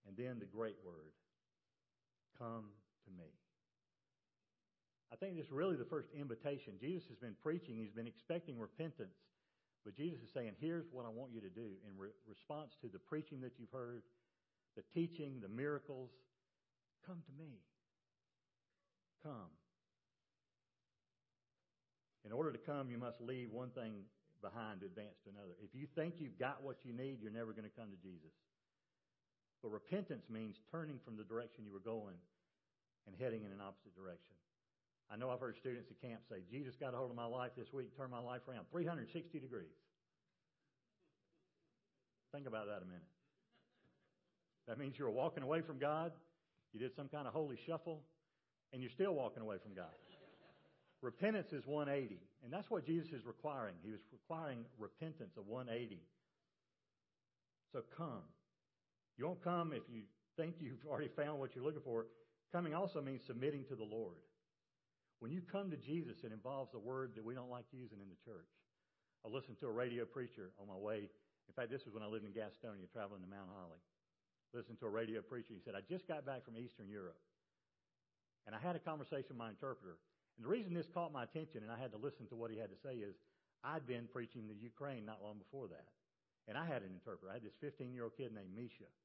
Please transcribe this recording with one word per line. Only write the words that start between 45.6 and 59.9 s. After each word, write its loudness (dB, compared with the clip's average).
from -2
God, 6
you -4
did 2
some -4
kind 0
of -2
holy 4
shuffle, 0
and -2
you're 0
still 8
walking 4
away 2
from -8
God. -4
Repentance 6
is 0
one 4
eighty, 4
and -8
that's -2
what 4
Jesus 6
is -4
requiring. 0
He -4
was -4
requiring -2
repentance -4
of -6
one 0
eighty. 0
So -2
come. -2
You 2
won't 0
come 6
if 2